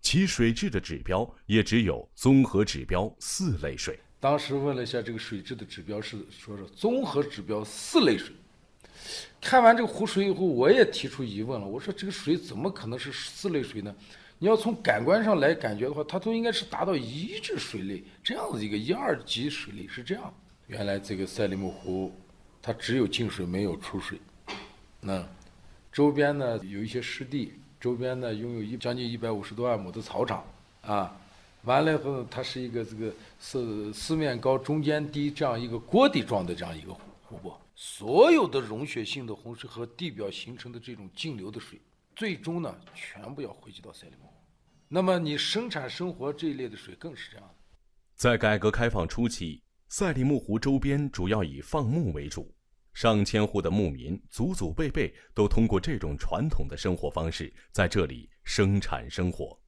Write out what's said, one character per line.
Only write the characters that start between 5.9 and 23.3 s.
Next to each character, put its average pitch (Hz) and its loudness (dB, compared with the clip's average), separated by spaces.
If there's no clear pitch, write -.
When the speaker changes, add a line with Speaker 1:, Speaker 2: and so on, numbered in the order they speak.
Speaker 2:
是， - -10
说 - -14
是 95 -12
综 240 0
合 143 0
指 143 -6
标 104 -4
四 - 2
类 131 6
水。 - -10
看 254 6
完 233 12
这 247 0
个 226 0
湖 - -2
水 196 2
以 196 2
后， 180 0
我 139 6
也 214 10
提 - -6
出 - -6
疑 104 -4
问 120 -4
了， 101 -6
我 104 -6
说 202 -8
这 190 -8
个 196 -6
水 160 0
怎 - -10
么 139 -2
可 185 -10
能 120 -6
是 143 -8
四 - -6
类 147 0
水 110 -8
呢？ 101 -10
你 170 0
要 220 6
从 220 0
感 110 2
官 190 6
上 208 4
来 147 6
感 110 -4
觉 104 -2
的 143 -2
话， 151 -4
它 165 -4
都 220 -2
应 226 0
该 233 2
是 - -2
达 - -4
到 190 0
一 156 -4
致 440 -6
水 - -6
类， 95 -6
这 240 -4
样 - -4
子 113 -4
一 107 -4
个 104 -2
一 113 -2
二 220 0
级 127 -2
水 104 -10
类 98 -12
是 123 -12
这 151 -4
样。 - -12
原 - -6
来 101 0
这 98 -6
个 95 -2
赛 104 -2
里 95 -2
木 95 -4
湖， 92 -4
它 120 -4
只 - -2
有 117 4
进 110 -2
水 92 -4